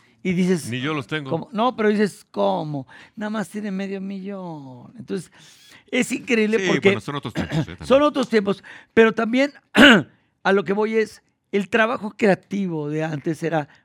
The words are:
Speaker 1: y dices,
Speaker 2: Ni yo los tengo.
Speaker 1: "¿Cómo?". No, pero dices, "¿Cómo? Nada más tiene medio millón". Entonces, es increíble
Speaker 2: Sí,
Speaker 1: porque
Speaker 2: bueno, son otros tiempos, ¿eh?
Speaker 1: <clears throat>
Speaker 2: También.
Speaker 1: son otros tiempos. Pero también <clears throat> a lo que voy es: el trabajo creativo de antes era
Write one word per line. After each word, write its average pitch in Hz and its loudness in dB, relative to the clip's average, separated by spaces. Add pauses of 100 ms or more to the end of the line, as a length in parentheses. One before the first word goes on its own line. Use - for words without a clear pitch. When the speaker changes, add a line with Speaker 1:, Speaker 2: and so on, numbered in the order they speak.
(220)
Speaker 1:
y 185 -2
dices, 175 0
Speaker 2:
Ni 127 -6
yo 147 -4
los 143 -6
tengo. 147 -6
Speaker 1:
"¿Cómo?". 160 -6
No, 240 -2
pero 220 0
dices, 214 0
"¿Cómo? 170 -4 (300)
Nada 214 -8
más 214 -6
tiene 208 -8
medio 196 -6
millón". 185 -12
Entonces, 185 -10 (580)
es 247 -2
increíble 220 0
Speaker 2:
Sí, 190 -2
Speaker 1:
porque 160 4
Speaker 2:
bueno, 110 0
son 143 -8
otros 131 -8
tiempos, - -4
¿eh? - 0
Speaker 1:
<clears throat> 131 -2
Speaker 2:
También. 85 -12
Speaker 1:
son 277 6
otros 294 0
tiempos. 196 0 (320)
Pero 226 6
también 240 0 (220)
<clears throat> - 6
a 185 2
lo 196 2
que 170 -2
voy 220 -2
es: - -4 (260)
el 196 -2
trabajo 220 0
creativo 180 0
de 156 -2
antes 156 -6
era 156 -4 (160)